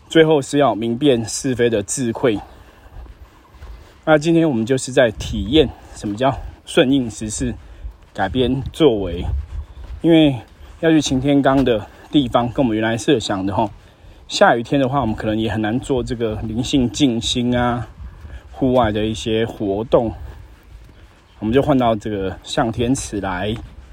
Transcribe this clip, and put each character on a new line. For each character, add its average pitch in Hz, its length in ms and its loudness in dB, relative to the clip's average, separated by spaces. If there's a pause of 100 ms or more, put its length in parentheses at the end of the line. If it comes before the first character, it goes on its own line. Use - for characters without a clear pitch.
最 160 160 6
后 156 180 4
是 143 160 -2
要 131 160 4
明 117 240 -4
辨 123 260 2
是 127 300 -4
非 120 160 2
的 107 120 0
智 117 300 -4
慧。 110 260 0 (1700)
那 156 140 6
今 165 160 2
天 165 120 4
我 147 80 0
们 110 120 0
就 131 100 0
是 127 160 -6
在 123 200 4
体 104 380 -6
验 143 180 4 (260)
什 - 120 -10
么 101 80 -4
叫 123 220 0 (300)
顺 135 260 2
应 127 180 0
时 107 200 -8
势、 120 240 -6 (580)
改 98 160 -4
变 127 340 0 (100)
作 127 280 4
为。 90 240 -6 (800)
因 160 80 4
为 156 260 6 (440)
要 165 100 2
去 160 100 4
擎 139 180 0
天 143 220 2
岗 135 240 4
的 113 220 2 (240)
地 143 180 2
方， 120 220 0
跟 139 120 -2
我 123 60 2
们 110 80 0
原 110 80 0
来 113 100 0
设 113 240 2
想 98 280 -4
的 98 80 -4
吼， 113 160 -2 (580)
下 185 260 4
雨 120 80 -2
天 143 160 -2
的 135 80 2
话， 135 140 -2
我 123 60 -2
们 110 80 -2
可 - 120 -6
能 110 120 -2
也 110 120 -2
很 107 120 -2
难 110 180 -2
做 131 220 -2
这 120 120 -6
个 113 280 -4
灵 110 200 -4
性 123 280 0
静 120 280 0
心 123 400 -2
啊、 120 300 -2 (640)
户 127 240 0
外 117 180 2
的 107 140 -2
一 110 80 -4
些 110 320 -2
活 104 380 -4
动。 120 280 0 (1300)
我 104 80 -6
们 113 80 2
就 139 80 6
换 143 160 2
到 117 180 2
这 107 140 -6
个 95 320 -4
向 123 280 -4
天 120 240 0
池 110 260 -6
来， 95 340 -4 (380)